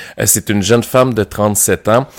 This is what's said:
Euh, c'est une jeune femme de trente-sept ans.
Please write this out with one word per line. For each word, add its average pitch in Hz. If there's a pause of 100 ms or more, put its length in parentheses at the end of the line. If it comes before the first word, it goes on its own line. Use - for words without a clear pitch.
(200)
Euh, -
c'est 104
une 104
jeune 113
femme 127
de 107
trente-sept 104
ans. 123 (120)